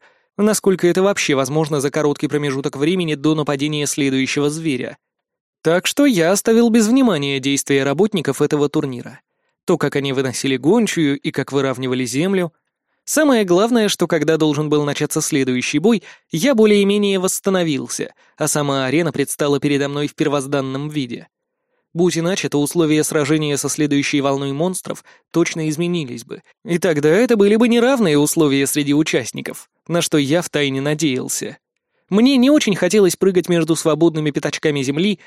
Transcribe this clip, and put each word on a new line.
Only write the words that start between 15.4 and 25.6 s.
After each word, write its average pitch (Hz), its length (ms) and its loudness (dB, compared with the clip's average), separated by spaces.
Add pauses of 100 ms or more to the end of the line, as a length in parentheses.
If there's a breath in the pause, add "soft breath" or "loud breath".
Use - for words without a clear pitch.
бой, 214 240 2 (280 loud breath)
я 226 240 0
более-менее 202 640 4
восстановился, 175 920 -2 (240 soft breath)
а 151 100 -2
сама 139 380 -2
арена 151 260 0
предстала 143 480 -2
передо 143 300 0
мной 143 180 -4
в - 80 -12
первозданном 139 720 -2
виде. 131 400 -8 (640)
Будь 170 240 2
иначе, 165 320 -2
то 147 120 0
условия 151 420 2
сражения 151 540 0
со 143 120 -4
следующей 143 520 0
волной 139 320 -2
монстров 180 500 -6 (280 soft breath)
точно 165 380 -2